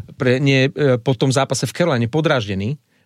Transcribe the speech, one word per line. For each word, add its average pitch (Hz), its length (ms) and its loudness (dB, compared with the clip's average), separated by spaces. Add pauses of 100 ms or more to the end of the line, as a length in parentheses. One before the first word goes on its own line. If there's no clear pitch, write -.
(140)
pre, 127 220 0
nie, 135 320 2
e, 131 320 0
po 131 160 0
tom 135 160 0
zápase 131 320 0
v - 80 -4
Caroline 123 400 0
podráždený, 127 640 -2 (300)